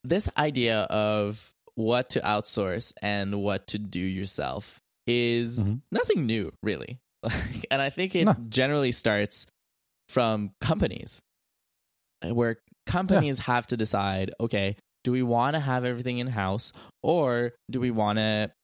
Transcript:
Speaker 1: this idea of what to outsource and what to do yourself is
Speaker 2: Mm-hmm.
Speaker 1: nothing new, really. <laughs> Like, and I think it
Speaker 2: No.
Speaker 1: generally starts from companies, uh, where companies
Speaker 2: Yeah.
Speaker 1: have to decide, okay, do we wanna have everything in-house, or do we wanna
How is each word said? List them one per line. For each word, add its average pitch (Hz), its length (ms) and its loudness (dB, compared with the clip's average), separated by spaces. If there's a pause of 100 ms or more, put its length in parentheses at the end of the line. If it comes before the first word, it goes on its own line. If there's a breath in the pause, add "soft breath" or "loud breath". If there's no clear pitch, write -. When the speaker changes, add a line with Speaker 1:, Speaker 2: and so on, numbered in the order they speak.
Speaker 1:
this 175 320 0
idea 127 460 2
of 107 680 -2 (220)
what 117 360 0
to - 100 0
outsource 107 800 -2
and 101 420 -2
what 98 260 -2
to 107 100 -6
do 95 220 -6
yourself 95 800 -6 (260)
is 120 540 0
Speaker 2:
Mm-hmm. 101 140 2 (160)
Speaker 1:
nothing 370 360 0
new, 110 260 -2 (100)
really. 101 400 -4
<laughs> - 60 -20 (160)
Like, 117 460 -4
and 135 100 2
I 139 100 0
think 185 260 -2
it 175 80 6
Speaker 2:
No. 202 100 6 (140)
Speaker 1:
generally 131 420 2
starts 104 560 0 (640)
from 110 420 2 (100)
companies, - 600 -2 (1040)
uh, 120 80 -2
where 117 220 2 (280)
companies 175 540 2
Speaker 2:
Yeah. 107 60 -8
Speaker 1:
have 123 240 2
to 127 80 -2
decide, 98 640 0
okay, 101 360 0 (280)
do 123 80 0
we 127 100 2
wanna 123 380 2
have 127 240 0
everything 123 340 -2
in-house, 110 540 -2 (300 loud breath)
or 123 500 2 (180)
do 127 100 -4
we 123 120 0
wanna 107 600 2 (120)